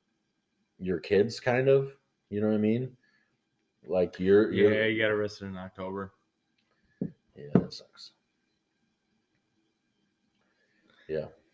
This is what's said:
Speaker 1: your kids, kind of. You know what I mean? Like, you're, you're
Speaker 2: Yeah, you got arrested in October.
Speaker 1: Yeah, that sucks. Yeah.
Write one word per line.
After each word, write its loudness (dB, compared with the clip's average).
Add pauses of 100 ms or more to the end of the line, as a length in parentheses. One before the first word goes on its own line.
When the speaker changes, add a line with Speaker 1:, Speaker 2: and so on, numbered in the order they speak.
(800)
Speaker 1:
your -4
kids, 0
kind 0
of. 4 (380)
You -6
know 0
what 2
I 0
mean? -2 (920)
Like, -2
you're, 4
you're 4
Speaker 2:
Yeah, 0
you 0
got 2
arrested -4
in -10
October. -10 (1200)
Speaker 1:
Yeah, -18
that 2
sucks. -20 (3000)
Yeah. -6 (280)